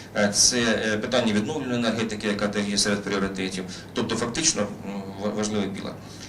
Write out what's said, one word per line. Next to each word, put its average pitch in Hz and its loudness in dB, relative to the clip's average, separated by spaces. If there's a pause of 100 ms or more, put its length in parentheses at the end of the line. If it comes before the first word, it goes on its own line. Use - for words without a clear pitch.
(160)
Е, 104 6
це, - 6
е, 110 4
питання 117 2
відновленої 120 0
енергетики, 110 0
яка 101 0
теж 101 -2
є 101 0
серед 101 2
пріоритетів. 95 -2 (300)
Тобто 117 0
фактично, 117 0
м, 101 0 (540)
ва-, 104 0
важливий 104 0
пілар. - -6 (360)